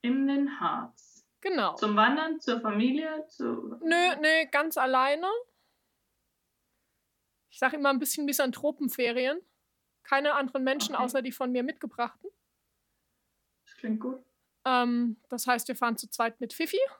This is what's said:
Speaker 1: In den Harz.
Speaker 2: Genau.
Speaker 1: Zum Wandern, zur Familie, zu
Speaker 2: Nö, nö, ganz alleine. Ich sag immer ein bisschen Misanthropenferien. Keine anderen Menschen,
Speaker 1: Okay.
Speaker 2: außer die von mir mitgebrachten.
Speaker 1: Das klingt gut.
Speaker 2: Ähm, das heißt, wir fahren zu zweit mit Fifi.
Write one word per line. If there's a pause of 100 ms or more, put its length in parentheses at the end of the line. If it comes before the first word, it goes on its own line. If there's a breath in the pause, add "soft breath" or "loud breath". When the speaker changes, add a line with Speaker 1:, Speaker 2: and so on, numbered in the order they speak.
Speaker 1:
In
den
Harz. (160)
Speaker 2:
Genau.
Speaker 1:
Zum
Wandern,
zur
Familie,
zu
Speaker 2:
Nö,
nö,
ganz
alleine. (2250)
Ich
sag
immer
ein
bisschen
Misanthropenferien. (600)
Keine
anderen
Menschen,
Speaker 1:
Okay.
Speaker 2:
außer
die
von
mir
mitgebrachten. (1300)
Speaker 1:
Das
klingt
gut. (440)
Speaker 2:
Ähm, (120)
das
heißt,
wir
fahren
zu
zweit
mit
Fifi. (220)